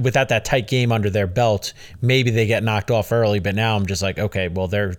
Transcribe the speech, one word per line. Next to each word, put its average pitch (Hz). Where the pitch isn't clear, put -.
without 131
that 113
tight 123
game 123
under 107
their 98
belt, 107
maybe 123
they 113
get 110
knocked 107
off 110
early. 110
But 98
now 110
I'm 98
just 95
like, 95
"Okay, 98
well, 92
they're, 98